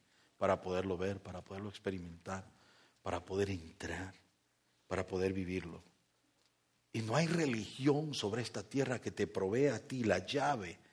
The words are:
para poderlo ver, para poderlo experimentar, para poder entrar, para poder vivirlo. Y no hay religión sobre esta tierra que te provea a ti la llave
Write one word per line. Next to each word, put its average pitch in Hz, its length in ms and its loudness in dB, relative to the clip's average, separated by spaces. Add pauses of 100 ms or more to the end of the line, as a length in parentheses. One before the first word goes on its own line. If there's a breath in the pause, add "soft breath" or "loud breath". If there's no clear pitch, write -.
(380 soft breath)
para 95 240 4
poderlo 92 360 0
ver, 95 220 -2
para 90 220 -10
poderlo 101 280 -10
experimentar, 95 760 -6 (560 soft breath)
para 87 240 -4
poder 95 240 2
entrar, 85 640 -6 (720)
para 92 220 -4
poder 95 260 2
vivirlo. 87 500 -4 (1120)
Y 113 80 0
no 110 140 0
hay 160 100 6
religión 143 880 2
sobre 113 300 0
esta 110 180 -6
tierra 127 380 0
que 101 120 -4
te 101 140 0
provea 113 500 2
a 101 40 -4
ti 127 240 -4
la 92 220 4
llave 131 520 0 (160 soft breath)